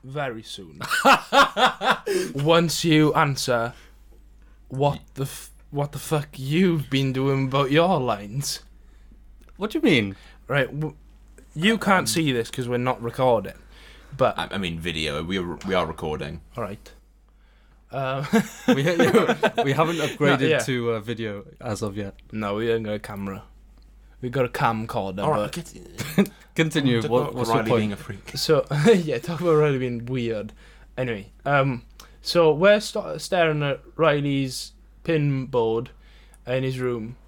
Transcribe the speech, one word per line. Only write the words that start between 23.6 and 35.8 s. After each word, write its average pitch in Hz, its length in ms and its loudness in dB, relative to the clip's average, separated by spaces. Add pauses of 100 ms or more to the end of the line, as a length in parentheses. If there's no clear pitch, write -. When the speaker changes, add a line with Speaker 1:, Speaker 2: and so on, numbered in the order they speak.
Speaker 1:
We 127 80 -6
got 127 160 0
a 120 40 -8
camcorder, 110 760 -2
Speaker 3:
All 156 80 0
right, 104 200 -2
Speaker 1:
but - 220 -12 (420)
Speaker 3:
get 202 160 2 (100)
Speaker 2:
<laughs> - 140 -20
Continue. 147 480 2
Speaker 3:
Talk 110 80 -2
Speaker 2:
What, 123 100 4
Speaker 3:
about 147 140 -4
Speaker 2:
what's 123 140 -2
your 113 80 2
Speaker 3:
Riley 110 120 0
Speaker 2:
point? 120 120 4
Speaker 3:
being 107 120 -2
a 98 40 -8
freak. - 380 -14
Speaker 1:
So, 143 300 2 (120)
<laughs> 170 160 6
yeah, 156 260 2
talk 160 220 -6
about 170 140 4
Riley 151 220 4
being 120 280 -4
weird. 113 480 -4 (440)
Anyway, 117 340 -6 (140)
um, 135 380 2 (400)
so 165 280 4
we're 190 280 6
st-, 160 420 -8
staring 160 400 0
at 143 180 -2 (160)
Riley's 143 760 0 (320)
pin 143 420 0
board 117 460 0 (560)